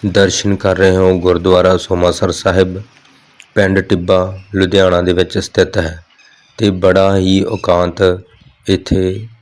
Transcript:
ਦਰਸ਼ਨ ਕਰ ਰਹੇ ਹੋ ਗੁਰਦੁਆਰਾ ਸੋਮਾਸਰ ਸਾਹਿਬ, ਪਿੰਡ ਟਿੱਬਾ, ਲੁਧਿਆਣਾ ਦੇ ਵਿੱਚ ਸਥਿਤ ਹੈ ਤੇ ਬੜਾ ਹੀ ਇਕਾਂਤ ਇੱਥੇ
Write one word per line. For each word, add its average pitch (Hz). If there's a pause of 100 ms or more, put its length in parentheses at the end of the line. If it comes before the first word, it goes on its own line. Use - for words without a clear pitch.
ਦਰਸ਼ਨ 98
ਕਰ 95
ਰਹੇ 92
ਹੋ 92
ਗੁਰਦੁਆਰਾ 90
ਸੋਮਾਸਰ 87
ਸਾਹਿਬ, 92 (760)
ਪਿੰਡ 98
ਟਿੱਬਾ, 92 (160)
ਲੁਧਿਆਣਾ 92
ਦੇ 90
ਵਿੱਚ 90
ਸਥਿਤ 95
ਹੈ 82 (520)
ਤੇ 104
ਬੜਾ 95
ਹੀ 95 (160)
ਇਕਾਂਤ 90 (460)
ਇੱਥੇ 95 (140)